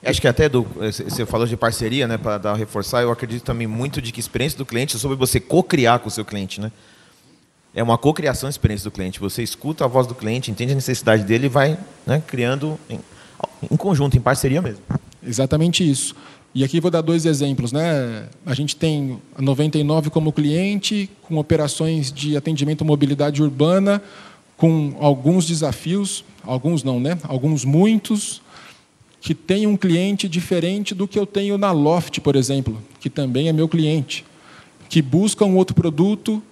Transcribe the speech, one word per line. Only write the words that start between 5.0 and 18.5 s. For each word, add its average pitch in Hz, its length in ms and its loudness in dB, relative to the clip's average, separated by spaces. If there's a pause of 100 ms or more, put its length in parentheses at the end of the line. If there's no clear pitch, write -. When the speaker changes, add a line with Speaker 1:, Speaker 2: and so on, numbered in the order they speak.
Speaker 1:
você 127 240 0
co-criar 123 600 4
com - 100 -8
o - 20 -8
seu 107 140 -6
cliente, 101 340 -8
né? 107 120 -6 (1000)
É - 80 -2
uma 117 160 2
cocriação 143 500 0
da 143 40 -6
experiência 104 320 -2
do 107 80 -8
cliente. 92 280 -8
Você 101 220 -6
escuta 143 440 -4
a - 20 2
voz 127 180 4
do 117 80 -8
cliente, 117 380 -4
entende 120 220 -2
a - 20 0
necessidade 120 480 2
dele 113 220 2
e 143 40 2
vai, 143 280 2 (280)
né, 147 220 0
criando 135 500 -4 (120)
em, 117 100 -10 (720)
em 160 60 0
conjunto, 143 400 2
em 120 40 4
parceria 131 400 2
mesmo. 117 220 -8 (420)
Speaker 2:
Exatamente 151 640 2
isso. - 260 -2 (380)
E 131 100 0
aqui 135 160 2
vou 175 120 2
dar 170 100 2
dois 160 240 0
exemplos, 139 460 0
né? 131 560 -2 (180)
A - 80 -4